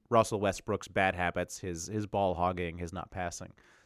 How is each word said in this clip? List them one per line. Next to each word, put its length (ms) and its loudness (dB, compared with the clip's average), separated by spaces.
Russell 300 6
Westbrook's 480 0
bad 280 4
habits, 420 -2
his, 300 -6
his 180 -4
ball 280 2
hogging, 440 -2
his 140 -6
not 180 -8
passing. 420 -8